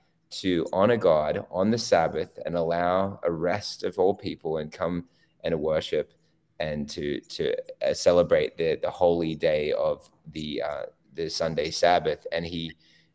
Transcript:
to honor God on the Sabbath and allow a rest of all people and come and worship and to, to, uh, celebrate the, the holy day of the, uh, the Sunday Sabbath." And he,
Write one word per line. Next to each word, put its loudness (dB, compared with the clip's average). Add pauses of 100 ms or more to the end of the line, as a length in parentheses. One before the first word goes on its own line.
(300)
to 0
honor 4
God 2
on 2
the 2
Sabbath 0
and -4
allow 0
a 0
rest -4
of -4
all 4
people -6
and -6
come -4 (400)
and 0
worship -2 (460)
and -4
to, -6
to, -4 (260)
uh, 2
celebrate 4
the, 0
the -4
holy 2
day 0
of -2 (260)
the, -6
uh, -6 (320)
the -4
Sunday -2
Sabbath." 2
And -2
he, -8 (420)